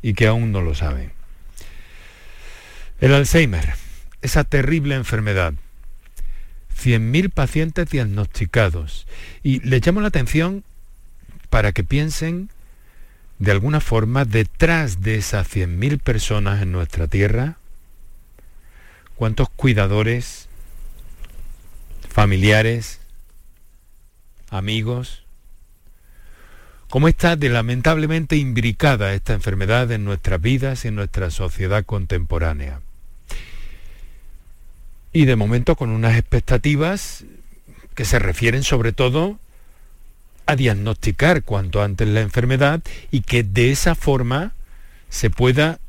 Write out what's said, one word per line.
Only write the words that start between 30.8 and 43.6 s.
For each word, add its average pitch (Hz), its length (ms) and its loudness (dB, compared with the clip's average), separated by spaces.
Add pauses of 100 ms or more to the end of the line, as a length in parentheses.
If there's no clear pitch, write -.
y - 20 -2
en 107 60 -2
nuestra 95 360 -2
sociedad 95 540 0
contemporánea? 80 960 -2 (2250)
Y 160 140 6
de 127 100 4
momento 117 400 2
con 117 140 -4
unas 113 260 4
expectativas 147 1080 2 (720)
que 113 120 -4
se 120 120 4
refieren 113 440 2
sobre 113 320 2
todo 156 440 2 (1080)
a 151 100 2
diagnosticar 113 840 2
cuanto 98 400 0
antes 101 260 0
la 107 140 2
enfermedad 131 580 2 (300)
y 135 100 2
que 120 220 0
de 117 280 4